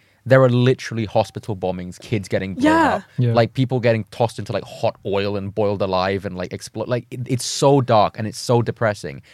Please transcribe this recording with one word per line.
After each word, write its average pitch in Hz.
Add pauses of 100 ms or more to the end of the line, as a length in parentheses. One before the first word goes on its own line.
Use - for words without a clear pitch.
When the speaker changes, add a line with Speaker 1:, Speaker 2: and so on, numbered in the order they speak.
(260)
Speaker 1:
There 131
are 127
literally 123
hospital 107
bombings, 90
kids 101
getting 95
blown 254
Speaker 2:
Yeah. 320
Speaker 1:
up, 196 (140)
Speaker 3:
Yeah. 120
Speaker 1:
like, 117
people 127
getting 113
tossed -
into, 104
like, 104
hot - (100)
oil 101
and 98
boiled 104
alive 95
and, 90
like, 92
explo-, -
like, 120
it, 127
it's 127
so 139
dark 110
and 107
it's -
so 120
depressing. 101 (120)